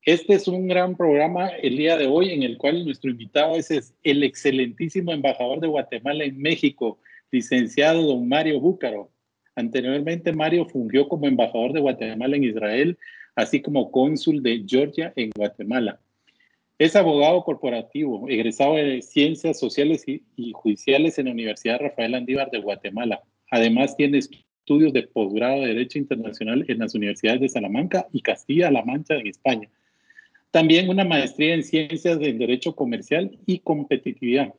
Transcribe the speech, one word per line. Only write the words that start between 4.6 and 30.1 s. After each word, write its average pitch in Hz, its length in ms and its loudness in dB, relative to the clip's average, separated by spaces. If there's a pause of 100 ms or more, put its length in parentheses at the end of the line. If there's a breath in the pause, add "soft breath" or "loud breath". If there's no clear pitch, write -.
embajador 135 480 -2
de 165 100 -2
Guatemala 143 540 -4
en 135 160 -6
México, 143 600 -2 (320 soft breath)
licenciado 131 720 2
don 123 240 0
Mario 151 320 0
Búcaro. 127 500 -2 (460)
Anteriormente, 135 800 -2
Mario 160 340 0
fungió 127 420 0
como 147 180 -2
embajador 120 460 0
de 160 60 -2
Guatemala 123 580 -2
en 143 60 2
Israel, 113 520 0 (400 loud breath)
así 131 260 0
como 143 280 -2
cónsul 147 540 0
de 117 240 -2
Georgia 147 480 0
en 113 140 -4
Guatemala. 127 680 -4 (800)
Es 165 200 4
abogado 165 480 4
corporativo, 127 840 -4
egresado 117 480 2
de 139 260 0
Ciencias 151 560 0
Sociales 143 500 0
y, 139 160 -8 (120)
y 117 160 -8
Judiciales 139 680 0
en 131 80 -2
la 123 40 -4
Universidad 117 480 -4
Rafael 120 360 -4
Andívar 131 360 -4
de 113 80 -6
Guatemala. 101 640 -6 (260)
Además, 120 460 2
tiene 143 220 2
estudios 143 720 0
de 123 120 0
posgrado 113 580 -2
de 131 60 -2
Derecho 123 320 -2
Internacional 117 680 -4
en 117 120 -2
las 110 160 -4
universidades 107 440 0
de 131 80 0
Salamanca 107 640 -2
y - 100 -4
Castilla-La 139 640 0
Mancha 143 320 -4
en 117 120 -4
España. 107 420 -4 (840 soft breath)